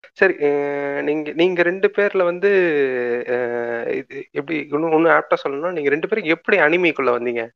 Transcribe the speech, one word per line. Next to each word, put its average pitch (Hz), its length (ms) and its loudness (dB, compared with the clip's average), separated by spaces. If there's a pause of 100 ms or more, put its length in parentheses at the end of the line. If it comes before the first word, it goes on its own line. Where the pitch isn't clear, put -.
(120)
சரி, 190 220 2
அஹ், 143 680 -2
நீங்க, 147 300 -2
நீங்க 175 300 2
ரெண்டு 190 340 0
பேர்ல 196 280 2
வந்து, 175 260 0 (800)
அஹ், 120 680 -4
இது 135 360 -10
எப்படி 147 280 -6
இன்னும், 151 340 -4
இன்னும் 160 200 4
ஆப்டா 151 240 2 (120)
சொல்லணும்னா, 147 240 -4
நீங்க 147 180 -2
ரெண்டு 156 180 0
பேரும் 202 220 -2
எப்படி 165 260 0
அனிமிக்குள்ள 160 540 2
வந்தீங்க? 120 440 -2